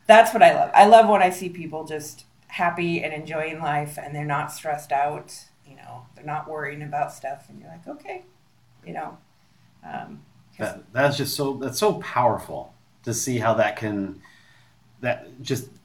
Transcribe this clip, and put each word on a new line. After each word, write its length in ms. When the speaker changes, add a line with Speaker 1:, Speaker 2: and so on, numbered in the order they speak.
Speaker 1:
that's 260
what 120
I 100
love. 220
I 100
love 240
when 140
I 80
see 180
people 340
just 420
happy 540
and 80
enjoying 480
life, 380
and 180
they're 80
not 280
stressed 400
out, 540
you 100
know, 380
they're 100
not 240
worrying 360
about 280
stuff, 380
and 100
you're 120
like, 160
"Okay," 380
you 80
know? 240
Um, 380
'cause 180
Speaker 2:
That, 200
that's 240
just 180
so, 200
that's 240
so 140
powerful 840
to 60
see 280
how 160
that 200
can, 460
that 400
just, 260